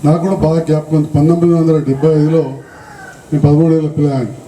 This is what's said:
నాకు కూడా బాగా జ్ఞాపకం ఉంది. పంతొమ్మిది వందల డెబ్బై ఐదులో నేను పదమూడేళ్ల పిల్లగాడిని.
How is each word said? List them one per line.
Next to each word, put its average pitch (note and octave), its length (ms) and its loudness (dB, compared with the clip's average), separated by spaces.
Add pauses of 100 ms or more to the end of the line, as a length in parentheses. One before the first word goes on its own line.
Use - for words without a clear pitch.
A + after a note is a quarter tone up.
నాకు E3 180 2
కూడా F#3+ 200 -2
బాగా E3 240 0
జ్ఞాపకం D#3 300 -2
ఉంది. D3 180 -2
పంతొమ్మిది E3+ 420 2
వందల D#3+ 180 2 (120)
డెబ్బై C3+ 300 0
ఐదులో D#3 240 2 (880)
నేను D3 180 -2
పదమూడేళ్ల D#3 500 2
పిల్లగాడిని. C3+ 400 -2 (120)